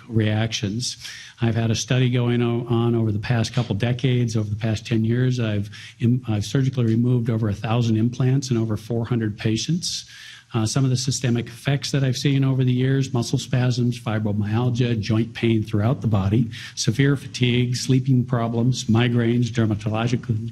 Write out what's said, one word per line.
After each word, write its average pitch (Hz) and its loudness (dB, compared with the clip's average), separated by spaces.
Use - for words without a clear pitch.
reactions. 110 0
I've 117 2
had 113 0
a 110 0
study 127 0
going 120 0
o-, 117 0
on 117 2
over 113 0
the 107 -4
past 113 0
couple 113 -2
decades. 123 0
Over 107 -2
the 104 -4
past 107 -4
ten 113 0
years, 123 0
I've 104 -2
im-, 123 2
I've 104 0
surgically 131 0
removed 120 2
over 110 0
a 101 0
thousand 113 0
implants 127 0
in 120 2
over 110 0
four 113 -4
hundred 113 -2
patients. 135 -4
Uh, 110 0
some 135 0
of 131 2
the 127 2
systemic 120 -2
effects - -4
that 139 0
I've 127 0
seen 139 2
over 131 2
the 127 2
years, 131 0
muscle 120 0
spasms, 123 0
fibromyalgia, 110 0
joint 113 0
pain 113 2
throughout 110 0
the - -2
body, 104 2
severe 139 2
fatigue, 123 0
sleeping 127 2
problems, 117 0
migraines, 120 2
dermatologic 110 0
con-, 113 -4